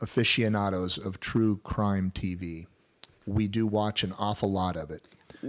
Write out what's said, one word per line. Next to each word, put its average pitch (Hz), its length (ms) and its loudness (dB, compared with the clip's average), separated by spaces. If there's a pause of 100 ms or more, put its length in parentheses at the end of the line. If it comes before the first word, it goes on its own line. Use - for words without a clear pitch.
aficionados 104 960 2
of 95 220 -8
true 110 440 2
crime 98 480 2
T 92 220 -4
V. 85 320 -8 (600)
We 104 220 2
do 110 180 0
watch 104 360 2
an 95 160 -4
awful 104 320 0
lot 90 260 0
of 76 140 -8
it. - 140 -12 (440)